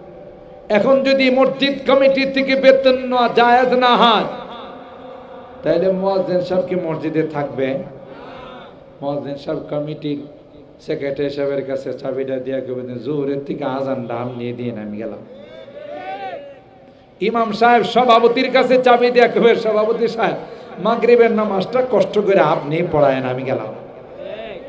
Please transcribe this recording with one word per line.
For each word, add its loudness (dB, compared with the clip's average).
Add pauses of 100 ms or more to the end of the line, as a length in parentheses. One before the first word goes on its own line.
(680)
এখন 4
যদি 4
মসজিদ 0
কমিটি 4
থেকে 0
বেতন 6
নেওয়া 2
জায়েজ 6
না 4
হয়, 4 (1400)
তাহলে 2
মুয়াজ্জিন -2
সাহেব -2
কি -4
মসজিদে -2
থাকবে? -4 (1200)
মুয়াজ্জিন -6
সাহেব -8 (100)
কমিটির -6 (420)
সেক্রেটারি -4
সাহেবের -4
কাছে -6
চাবিটা -6
দিয়া -6
কইবেন, -8
"জোহরের -4
থেকে -8
আজানটা -4
আপনি -8
দিয়ে -6
আমি -10
গেলাম।" -10 (2000)
ইমাম -2
সাহেব 4
সভাপতির 4
কাছে 4
চাবি 4
দিয়া 4
কইবে, 4
"সভাপতি 0
সাহেব, -2 (420)
মাগরিবের 4
নামাজটা 0 (100)
কষ্ট 2
করে 4
আপনি 0 (100)
পড়ায়েন, 2
আমি -4
গেলাম।" -6 (960)